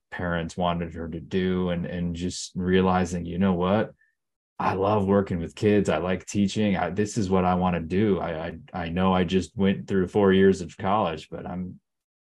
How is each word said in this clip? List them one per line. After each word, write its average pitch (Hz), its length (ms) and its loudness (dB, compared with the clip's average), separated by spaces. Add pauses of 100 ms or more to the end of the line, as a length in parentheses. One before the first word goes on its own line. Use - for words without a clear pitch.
(100)
parents 85 460 -4
wanted 87 380 -2
her 82 140 -8
to 80 120 -10
do 92 480 -2
and, 87 180 -4
and 87 300 -4
just 90 400 -8
realizing, 92 680 2
you 85 140 -6
know 95 140 2
what, 92 400 0 (640)
I 95 160 -2
love 98 320 2
working 98 320 2
with 82 160 -6
kids. 104 340 2
I 80 100 2
like 90 280 -4
teaching. 101 500 0
I, 85 140 -2
this 104 280 -4
is 95 120 -2
what 95 140 4
I 90 100 2
wanna 90 260 0
do. 92 380 0
I, 82 280 -6
I, 82 120 -10 (140)
I 87 160 -6
know 92 240 2
I 92 120 4
just 90 320 -2
went 98 300 0
through 95 220 0
four 101 240 4
years 95 280 6
of 85 160 -10
college, 95 540 -2
but - 160 -12
I'm, 90 320 -10 (480)